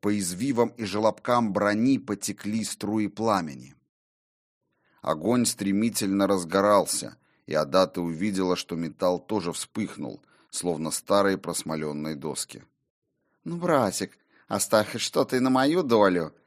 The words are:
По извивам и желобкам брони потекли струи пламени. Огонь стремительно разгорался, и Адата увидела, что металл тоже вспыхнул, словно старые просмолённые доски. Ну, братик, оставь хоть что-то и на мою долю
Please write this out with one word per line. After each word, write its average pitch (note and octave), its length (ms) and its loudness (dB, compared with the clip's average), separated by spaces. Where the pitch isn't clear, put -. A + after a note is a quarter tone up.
По G#2 180 0
извивам A2 580 0
и A#2 80 -8
желобкам G#2+ 680 0
брони G#2 460 2
потекли G#2 680 -6
струи G#2 440 -4
пламени. F2 680 -2
Огонь F2+ 440 0
стремительно G2 800 0
разгорался, F#2+ 920 2
и - 80 -8
Адата D#2 460 2
увидела, F2+ 560 -2
что - 200 -8
металл F2 440 -2
тоже F2 320 -4
вспыхнул, - 720 -8
словно D#2+ 400 -4
старые G2 480 0
просмолённые D#2 760 -6
доски. C#2+ 480 -10
Ну, E3 120 -8
братик, C#3 600 0
оставь G#2+ 440 2
хоть A#2 80 -6
что-то - 360 -2
и B2+ 40 2
на B2+ 100 2
мою C#3 320 2
долю G2 520 4